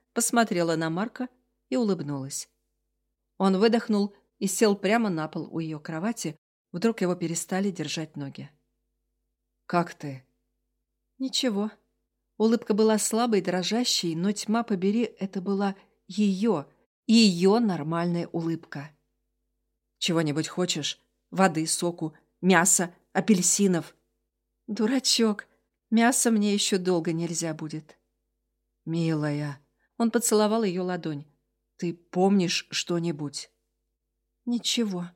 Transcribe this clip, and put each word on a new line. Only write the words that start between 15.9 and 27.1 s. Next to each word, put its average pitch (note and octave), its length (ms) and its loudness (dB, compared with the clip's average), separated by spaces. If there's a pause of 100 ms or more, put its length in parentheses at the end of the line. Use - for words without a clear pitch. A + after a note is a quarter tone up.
ее, G3 600 0 (380)
ее G#3 520 6
нормальная E3+ 680 -2
улыбка. D#3+ 640 -6 (1080)
«Чего-нибудь D#3 500 -2
хочешь? F3 520 -4 (300)
Воды, E3+ 340 2
соку, E3+ 480 -4 (280)
мяса, F3 520 4 (200)
апельсинов?» F#3 840 2 (720)
«Дурачок, A3 800 0 (420)
мяса A#3 400 2
мне G#3 240 2
еще G3+ 240 0
долго E3+ 360 0